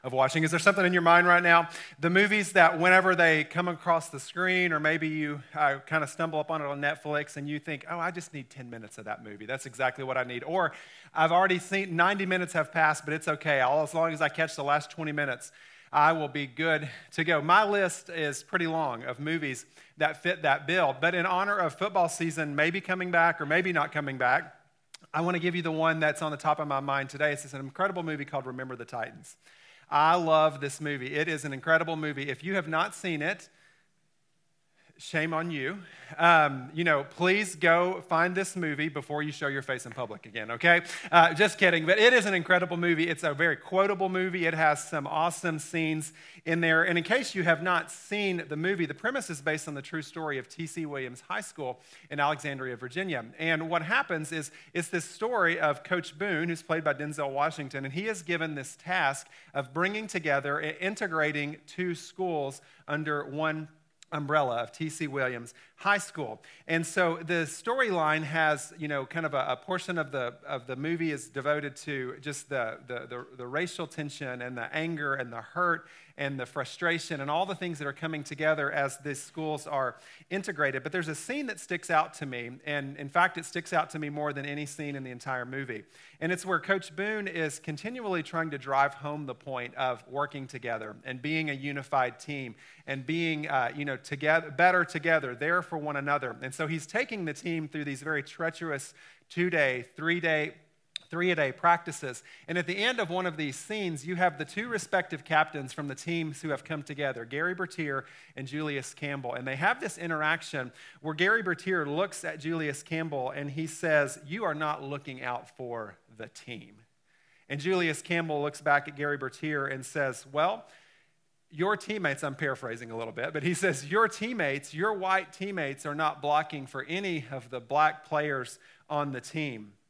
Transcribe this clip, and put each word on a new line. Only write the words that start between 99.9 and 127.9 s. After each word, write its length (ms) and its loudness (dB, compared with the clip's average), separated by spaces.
three-day, 580 0
three-a-day 420 2
practices. 720 0
And 100 -4
at 120 0
the 80 -2
end 240 0
of 100 -2
one 160 -2
of 100 -4
these 200 -4
scenes, 500 -4
you 80 -4
have 240 2
the 60 -4
two 240 -6
respective 560 -2
captains 480 2
from 160 -6
the 80 -6
teams 440 -6
who 100 -6
have 120 -4
come 220 -8
together, 400 -4
Gary 300 -4
Bertier 500 -4
and 100 -8
Julius 480 -6
Campbell. 400 -6
And 120 -6
they 100 -4
have 240 2
this 180 -8
interaction 720 -2
where 140 -6
Gary 280 2
Bertier 420 -2
looks 400 -4
at 140 -8
Julius 460 -4
Campbell 460 -4
and 200 -6
he 160 -6
says, 580 2
"You 200 -6
are 100 0
not 300 -2
looking 380 -10
out 340 -6
for 400 -8
the 120 -12
team." 480 -16
And 120 -6
Julius 420 0
Campbell 380 -2
looks 200 -4
back 260 2
at 80 -12
Gary 220 -2
Bertier 500 -4
and 180 -8
says, 460 -4
"Well, 340 0
your 280 0
teammates," 480 -2
I'm 100 -4
paraphrasing 560 -6
a 60 -8
little 160 -6
bit, 200 -4
but 120 -4
he 100 2
says, 320 0
"Your 220 4
teammates, 640 -4
your 180 0
white 400 0
teammates 540 -6
are 80 -4
not 260 0
blocking 460 0
for 220 -10
any 420 -4
of 200 -10
the 100 -8
black 440 2